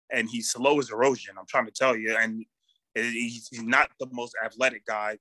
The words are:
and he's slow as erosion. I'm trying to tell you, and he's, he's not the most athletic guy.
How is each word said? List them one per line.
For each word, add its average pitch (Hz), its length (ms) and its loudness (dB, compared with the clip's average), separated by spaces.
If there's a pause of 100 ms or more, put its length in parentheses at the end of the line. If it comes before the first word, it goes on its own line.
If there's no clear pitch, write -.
(100)
and 117 180 0
he's 117 220 -4
slow 139 280 4
as 120 120 -2
erosion. 117 480 2
I'm 92 80 -16
trying 120 200 0
to 104 40 -12
tell 131 240 2
you, 110 240 0
and 113 240 0 (520)
he's, 117 540 -2
he's 117 140 -10
not 127 280 4 (100)
the 131 100 -6
most 120 320 -10
athletic 113 440 0
guy. 107 340 -4